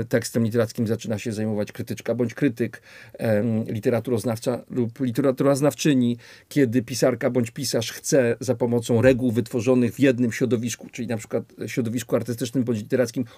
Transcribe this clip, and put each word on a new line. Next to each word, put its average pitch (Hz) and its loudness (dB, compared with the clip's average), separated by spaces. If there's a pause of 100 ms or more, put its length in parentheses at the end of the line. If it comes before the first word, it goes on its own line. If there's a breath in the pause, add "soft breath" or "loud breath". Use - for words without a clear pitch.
e, - -2
tekstem 117 0
literackim 113 0
zaczyna 107 -4
się 117 -8
zajmować 104 -4
krytyczka - -6
bądź 120 -2
krytyk, 117 -2 (320 loud breath)
em, 110 0
literaturoznawca 117 -2
lub 117 -4
literaturoznawczyni, 135 2 (320 loud breath)
kiedy 127 2
pisarka 123 0
bądź 123 -2
pisarz 120 -4
chce 120 2
za 117 -2
pomocą 117 2
reguł 127 6
wytworzonych 120 2
w - -8
jednym 123 4
środowisku, 117 -2
czyli 120 -8
na 117 -4
przykład - -6 (240)
środowisku 117 -2
artystycznym 120 -2
bądź 117 0
literackim, 120 -2 (120)